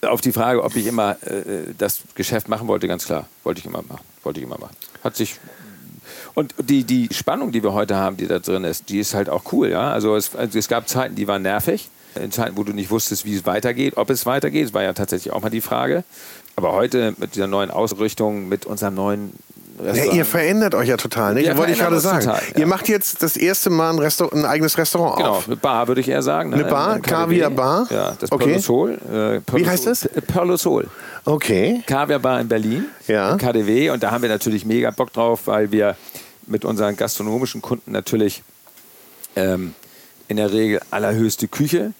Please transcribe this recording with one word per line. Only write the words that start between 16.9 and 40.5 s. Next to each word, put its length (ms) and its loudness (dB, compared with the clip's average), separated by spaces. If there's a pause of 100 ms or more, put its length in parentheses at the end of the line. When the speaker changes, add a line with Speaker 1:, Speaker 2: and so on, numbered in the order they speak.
Speaker 1:
mit 160 -8
dieser 120 -2
neuen 240 -2
Ausrichtung, 800 -2
mit 180 -4
unserem 280 -4
neuen 380 -4 (460)
Speaker 2:
Ja, 140 -10
Speaker 1:
Restaurant. 240 2
Speaker 2:
ihr 80 4
verändert 500 2
euch 140 2
ja 80 4
total, 380 0
ne? 80 2
Speaker 1:
Wir 140 2
Speaker 2:
Wollte 160 4
ich 60 0
Speaker 1:
verändern 240 2
Speaker 2:
gerade 140 2
Speaker 1:
uns 100 2
Speaker 2:
sagen. 140 2
Speaker 1:
total, 160 -8
Speaker 2:
Ihr 60 4
Speaker 1:
ja. 40 4
Speaker 2:
macht 220 2
jetzt 340 0
das 140 0
erste 340 2
Mal 200 4
ein 100 2
Restaur-, 320 2
ein 120 2
eigenes 340 2
Restaurant 400 2
Speaker 1:
Genau, 120 2
Speaker 2:
auf. 160 0
Speaker 1:
eine 100 -2
Bar, 300 2
würde 140 2
ich 80 0
eher 140 2
sagen, 280 0
ne? 60 2
Speaker 2:
Eine 80 4
Bar? 320 2
Speaker 1:
Im 60 -4
K 240 2
D 40 0
W. 100 6
Speaker 2:
Kaviar-Bar? 500 2
Speaker 1:
Ja, 280 -2
das 140 -2
Speaker 2:
Okay. 140 2
Speaker 1:
Perlo 140 4
Sol, 340 2
äh, 460 -2
Perlo 240 0
Speaker 2:
Wie 40 2
heißt 160 0
Speaker 1:
Sol, 80 2
Speaker 2:
es? 160 -2
Speaker 1:
P-, 140 -2
Perlo 340 2
Sol. 320 0 (360)
Speaker 2:
Okay. 640 2
Speaker 1:
Kaviar-Bar 540 2
in 80 -2
Berlin, 380 0 (200)
Speaker 2:
Ja. 260 4
Speaker 1:
im 60 2
K 140 2
D 140 4
W. 240 4
Und 120 0
da 80 0
haben 120 0
wir 80 2
natürlich 340 0
mega 260 2
Bock 220 -4
drauf, 320 2
weil 260 2
wir 260 2 (500)
mit 180 -4
unseren 320 0
gastronomischen 640 -2
Kunden 300 -6
natürlich, 500 0 (920)
ähm, 380 0 (520)
in 120 -2
der 140 2